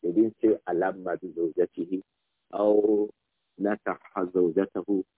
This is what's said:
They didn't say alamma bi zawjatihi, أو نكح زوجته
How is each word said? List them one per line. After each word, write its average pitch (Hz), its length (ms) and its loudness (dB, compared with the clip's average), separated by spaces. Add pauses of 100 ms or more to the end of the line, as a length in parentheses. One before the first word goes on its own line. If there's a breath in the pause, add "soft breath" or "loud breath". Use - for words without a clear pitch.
They 87 100 -2
didn't 110 300 2
say 107 160 4 (100)
alamma 90 520 -2
bi 92 80 -12
zawjatihi, 85 760 -4 (520)
أو 104 560 2 (500)
نكح 98 640 -4 (100)
زوجته 95 680 0 (140)